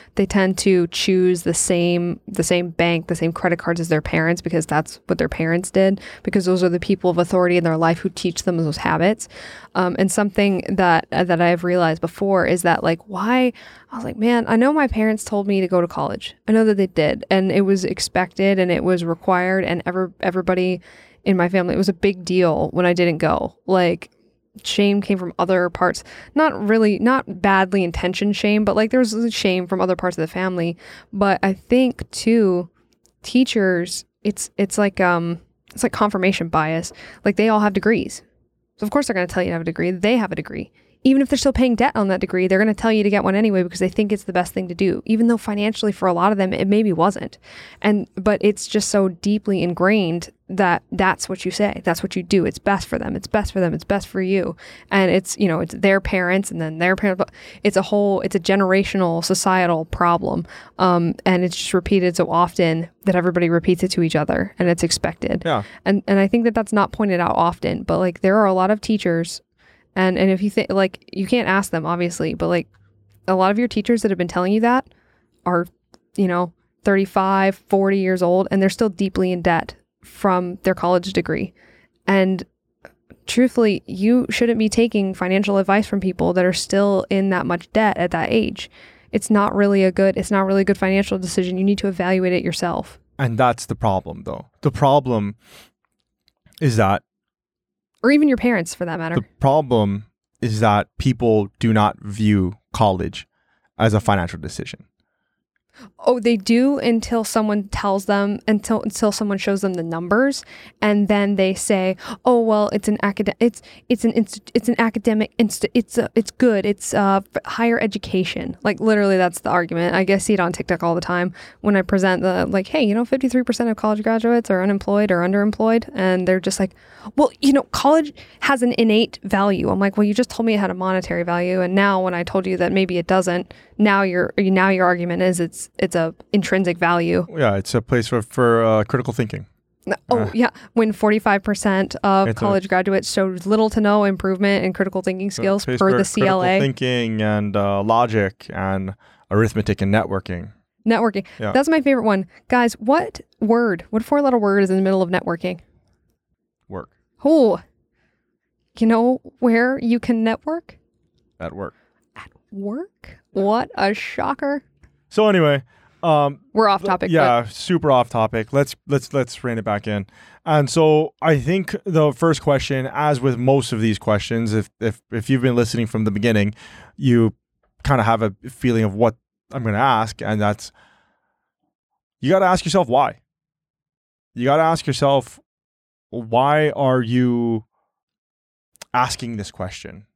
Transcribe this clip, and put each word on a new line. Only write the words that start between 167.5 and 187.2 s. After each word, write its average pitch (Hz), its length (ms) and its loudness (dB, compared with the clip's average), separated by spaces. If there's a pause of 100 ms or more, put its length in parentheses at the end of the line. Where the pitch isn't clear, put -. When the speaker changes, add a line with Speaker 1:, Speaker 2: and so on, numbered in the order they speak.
Speaker 2:
super 156 400 -2
off 123 180 4
topic. 110 420 -2
Let's, 139 240 0 (120)
let's, 139 260 -2
let's 135 300 -4
rein 120 140 -4
it 107 60 -8
back 104 240 -4
in. 101 180 -4 (400)
And 151 240 2
so 156 520 2
I 156 180 2
think 175 360 -2 (100)
the 156 260 2
first 160 300 0
question, 135 500 -2
as 147 300 0
with 127 160 0
most 127 340 2
of 113 80 -4
these 110 180 0
questions, 110 560 -2
if, 110 160 -2 (100)
if, 113 220 -4 (100)
if 113 180 -6
you've 135 120 2
been 123 140 2
listening 120 320 0
from 110 160 -4
the 107 80 0
beginning, 104 440 0 (420)
you 117 360 4 (500)
kinda 135 200 0
have 113 180 2
a 104 140 -2 (140)
feeling 117 340 0
of 98 120 -2
what 113 200 2 (380)
I'm 127 100 -8
gonna 104 140 -2
ask, 113 440 0
and 107 200 -2
that's, 104 300 -4 (1500)
you 127 100 -2
gotta 190 160 4
ask 180 200 2
yourself 165 240 0
why. 127 320 0 (1160)
You 120 100 -4
gotta 147 180 4
ask 160 240 0
yourself, 139 520 0 (680)
why 131 640 0
are 127 300 0
you 120 640 0 (1300)